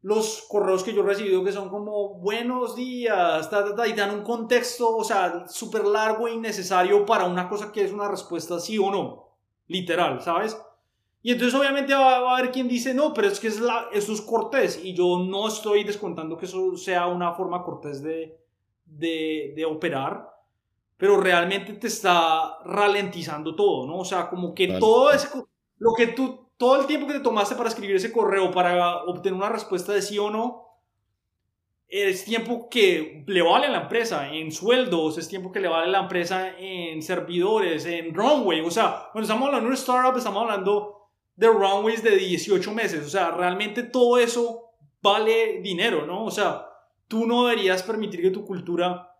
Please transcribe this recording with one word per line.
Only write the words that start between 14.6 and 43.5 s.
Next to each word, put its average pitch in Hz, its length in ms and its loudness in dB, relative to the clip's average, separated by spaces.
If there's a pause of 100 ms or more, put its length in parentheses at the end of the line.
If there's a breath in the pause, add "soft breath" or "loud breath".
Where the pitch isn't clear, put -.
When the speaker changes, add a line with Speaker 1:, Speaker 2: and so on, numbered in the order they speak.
Speaker 1:
y 185 100 -8
yo 180 240 2
no 196 300 -2
estoy 208 340 0
descontando 165 540 -6
que 180 80 -10
eso 185 320 -4
sea 175 320 0
una 175 240 -2
forma 175 320 -6
cortés 147 360 -10
de, 160 380 -8 (460)
de, 156 720 -6
de 160 80 -4
operar, 156 640 -4 (680)
pero 196 240 4
realmente 185 520 2
te 226 160 -8
está 165 760 2
ralentizando 180 920 -2
todo, 147 320 2
¿no? 170 100 -6
O 180 60 -6
sea, 180 260 -2
como 175 240 -6
que 180 140 2
Speaker 2:
Vale. 185 100 -2
Speaker 1:
todo 240 320 6
ese 277 200 4
co-, - 180 -10 (300)
lo 226 160 4
que 233 120 4
tú, 247 500 -4
todo 262 240 6
el 277 60 0
tiempo 294 200 -2
que 285 60 -4
te 277 80 -2
tomaste 220 340 2
para 226 140 -2
escribir 202 280 -2
ese 202 140 0
correo, 196 400 2
para 175 540 2
obtener 180 300 -4
una 202 160 -2
respuesta 208 420 -4
de 202 80 2
sí 208 180 -4
o 208 120 0
no, 233 320 -4 (1200)
es 190 380 -2
tiempo 226 460 -4
que 160 560 2
le 185 160 2
vale 220 240 4
a 269 40 0
la 175 120 -2
empresa 156 500 -4
en 160 180 -8
sueldos, 180 680 0
es 160 100 -10
tiempo 185 240 -10
que 208 80 -4
le 180 80 -2
vale 165 200 0
a - 20 0
la 190 100 2
empresa 185 580 -4
en 175 440 -10
servidores, 175 840 0
en 165 300 -6
runway. 208 480 2
O 170 80 -2
sea, 190 420 0
cuando 214 140 -6
estamos 240 220 0
hablando 233 180 0
de 262 60 0
una 254 60 -2
startup, 254 380 2
estamos 214 260 -2
hablando 208 680 -2 (260)
de 220 120 6
runways 208 540 4
de 214 140 6
dieciocho 190 560 2
meses. 175 320 -2
O 143 60 -10
sea, 175 220 0
realmente 196 500 -2